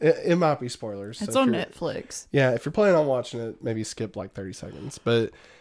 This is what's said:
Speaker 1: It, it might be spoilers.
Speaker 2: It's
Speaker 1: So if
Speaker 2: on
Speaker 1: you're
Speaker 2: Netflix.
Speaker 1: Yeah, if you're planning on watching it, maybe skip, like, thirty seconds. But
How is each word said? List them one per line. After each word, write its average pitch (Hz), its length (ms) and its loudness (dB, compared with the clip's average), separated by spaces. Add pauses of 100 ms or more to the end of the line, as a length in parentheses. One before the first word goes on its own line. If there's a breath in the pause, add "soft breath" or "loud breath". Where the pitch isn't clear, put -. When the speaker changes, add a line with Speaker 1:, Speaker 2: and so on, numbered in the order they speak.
Speaker 1:
It, 165 240 4
it 175 120 4
might 156 240 2
be 123 80 -6
spoilers. 104 540 -8
Speaker 2:
It's 208 100 -4
Speaker 1:
So 262 100 4
if 254 60 4
Speaker 2:
on 220 60 4
Speaker 1:
you're 185 100 -2
Speaker 2:
Netflix. - 640 -8
Speaker 1:
Yeah, 131 220 4
if 117 120 -2
you're 151 80 -4
planning 202 240 6
on 151 100 4
watching 123 340 -2
it, 113 220 -8
maybe 110 220 -2
skip, - 320 -8
like, 98 180 -10
thirty 95 180 -8
seconds. - 460 -12
But 117 320 2 (300 soft breath)